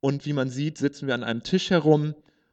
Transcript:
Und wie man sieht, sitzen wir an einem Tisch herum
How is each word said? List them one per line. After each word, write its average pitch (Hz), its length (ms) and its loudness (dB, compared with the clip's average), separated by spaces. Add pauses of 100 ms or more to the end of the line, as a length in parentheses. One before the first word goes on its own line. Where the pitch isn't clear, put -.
Und 139 240 -2
wie 147 60 -4
man 131 160 -2
sieht, 143 300 -4
sitzen 139 280 -4
wir 131 80 0
an 120 100 -4
einem 117 180 -4
Tisch - 280 -2
herum 151 440 4 (380)